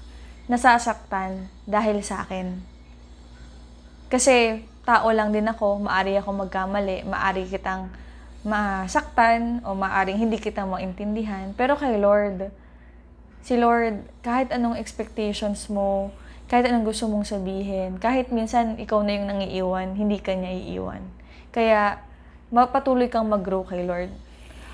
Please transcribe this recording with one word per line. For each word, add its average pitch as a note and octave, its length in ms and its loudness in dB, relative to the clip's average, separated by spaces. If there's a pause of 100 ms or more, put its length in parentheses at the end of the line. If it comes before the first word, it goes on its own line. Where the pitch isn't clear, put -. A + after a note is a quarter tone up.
(460)
nasasaktan F#3+ 1040 2 (160)
dahil G#3 400 0
sa F#3+ 160 -6
akin. F#3 400 -6 (1500)
Kasi A#3+ 480 4 (240)
tao A3+ 240 4
lang G#3+ 240 2
din G#3+ 160 2
ako, G3+ 320 0
maari F#3+ 400 0
ako G3 240 -4
magkamali, F#3+ 640 -4
maari F#3+ 400 -2
kitang F#3+ 400 -6 (560)
masaktan, A#3 1200 2
o G3 100 -4
maaring F#3+ 460 0
hindi A3 180 2
kita G#3+ 240 -4
maintindihan. F#3+ 920 -6
Pero C4 180 2
kay B3 240 0
Lord, G3+ 540 2 (880)
si B3 160 0
Lord, A#3 480 4 (160)
kahit B3 320 0
anong A#3 260 0
expectations G#3+ 880 -4
mo, G3 460 0 (340)
kahit B3 220 4
anong A3+ 180 2
gusto A3 220 -2
mong G#3 180 0
sabihin, F#3+ 720 -4
kahit B3+ 320 0
minsan A3+ 480 0
ikaw G#3 240 2
na G#3 160 0
yung G3+ 80 -2
nangiiwan, F#3 680 -2
hindi G#3 240 0
ka G3 100 -2
niya F#3 240 -4
iiwan." F#3 480 -6 (480)
Kaya, G#3+ 480 4 (480)
mapatuloy B3 640 4
kang A3+ 160 0
mag-grow F#3+ 400 0
kay F3+ 160 -4
Lord. F3+ 280 -4 (640)